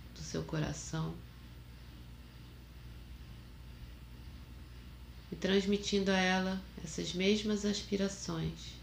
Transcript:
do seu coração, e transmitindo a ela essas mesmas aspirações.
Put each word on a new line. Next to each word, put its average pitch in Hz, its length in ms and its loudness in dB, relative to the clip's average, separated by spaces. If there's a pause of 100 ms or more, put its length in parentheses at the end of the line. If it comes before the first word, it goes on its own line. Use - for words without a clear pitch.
(140)
do - 80 -12
seu 156 220 -2
coração, 160 720 -2 (4000)
e 180 40 -2
transmitindo 196 760 6
a 190 60 8
ela 185 440 6 (220)
essas 170 320 -2
mesmas 208 500 6
aspirações. 190 1160 0